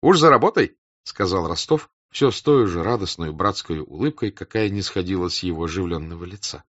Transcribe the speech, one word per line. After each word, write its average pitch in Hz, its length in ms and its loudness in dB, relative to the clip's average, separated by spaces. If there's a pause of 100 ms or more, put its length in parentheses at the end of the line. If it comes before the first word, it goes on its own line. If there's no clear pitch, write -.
Уж 170 180 6
за 156 120 8
работой! 139 480 4 (260)
сказал 92 440 -2
Ростов, 113 420 -2 (200)
всё 139 200 2
с 113 120 -6
той 139 240 4
же 87 160 -2
радостной 87 500 -4
братской 80 480 -2
улыбкой, 104 500 -4
какая 107 400 -4
не 101 120 -4
сходила 92 460 -2
с - 140 -6
его 82 220 -4
оживлённого 85 600 -6
лица. - 480 -12